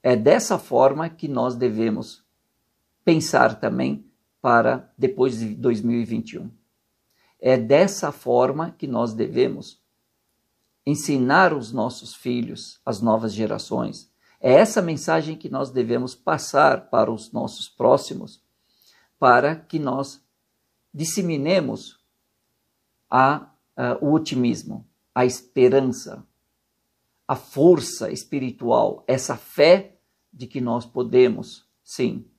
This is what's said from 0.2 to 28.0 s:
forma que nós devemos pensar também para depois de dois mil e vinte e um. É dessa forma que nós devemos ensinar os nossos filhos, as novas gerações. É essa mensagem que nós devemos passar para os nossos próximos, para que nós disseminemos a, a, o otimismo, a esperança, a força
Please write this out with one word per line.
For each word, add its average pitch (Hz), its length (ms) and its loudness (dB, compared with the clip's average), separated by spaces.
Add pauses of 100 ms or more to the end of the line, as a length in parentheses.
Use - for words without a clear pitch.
forma 135 500 0
que - 180 -12
nós 123 300 -4
devemos 113 680 -4 (800)
pensar 151 560 2
também 127 460 -4 (380)
para 120 560 0
depois 127 400 -2
de 110 160 -8
dois 117 260 -2
mil 120 180 -2
e 117 60 -4
vinte 113 300 -8
e - 40 -12
um. 113 120 -14 (920)
É 131 160 4
dessa 143 560 2
forma 131 600 -2
que - 140 -12
nós 117 280 -4
devemos - 680 -4 (1000)
ensinar 147 680 2
os 117 180 -8
nossos 117 420 -8
filhos, - 680 -8
as 107 160 -6
novas 113 320 0
gerações. 107 800 -6 (260)
É - 140 2
essa 214 300 6
mensagem 160 560 -4
que - 100 -16
nós 135 220 -6
devemos 123 440 -4
passar 147 760 0
para 110 200 2
os 113 220 -10
nossos - 340 -8
próximos, - 760 -2 (760)
para 131 360 4
que 160 240 -10
nós 135 460 -6 (720)
disseminemos 160 1040 -4 (1120)
a, 139 400 2 (260)
a, 123 240 -4
o 147 140 2
otimismo, 120 720 -4 (260)
a 127 120 2
esperança, 127 1000 0 (1000)
a 135 80 -2
força 147 760 2